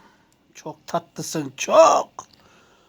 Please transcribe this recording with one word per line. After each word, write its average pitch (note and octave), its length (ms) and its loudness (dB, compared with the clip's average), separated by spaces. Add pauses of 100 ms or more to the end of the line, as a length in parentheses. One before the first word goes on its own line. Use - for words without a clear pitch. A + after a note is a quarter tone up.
(540)
Çok - 340 -20
tatlısın, D#3 680 -10
çok. - 520 4 (800)